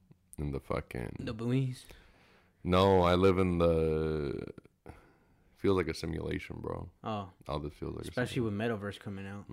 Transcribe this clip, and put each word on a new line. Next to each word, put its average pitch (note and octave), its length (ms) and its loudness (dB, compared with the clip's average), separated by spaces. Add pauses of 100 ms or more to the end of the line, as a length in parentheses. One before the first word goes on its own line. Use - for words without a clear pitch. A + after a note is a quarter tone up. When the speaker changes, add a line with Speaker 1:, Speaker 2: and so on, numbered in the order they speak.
(380)
Speaker 1:
In D2 140 -4
the C2+ 80 -4
fucking - 600 -6
Speaker 2:
The - 140 -8
boonies? B2 500 -2 (800)
Speaker 1:
No, F#2 400 6
I F2 120 6
live F#2 220 6
in F2+ 220 2
the, D#2+ 840 2 (1120)
feels G2 220 2
like E2+ 100 0
a D#2+ 60 -2
simulation, E2 680 -6
bro. F2 300 -8 (140)
Speaker 2:
Oh. G#2 260 -6 (180)
Speaker 1:
All D2 120 -4
this D2+ 140 -6
feels C#2+ 220 -8
like D#2 100 -10
a D#2 40 -12
Speaker 2:
Especially B2 240 -4 (160)
Speaker 1:
simulation. G2+ 80 -4 (240)
Speaker 2:
with - 0 - (140)
Metaverse - 40 -18
coming G2 280 -10
out. G2+ 260 -14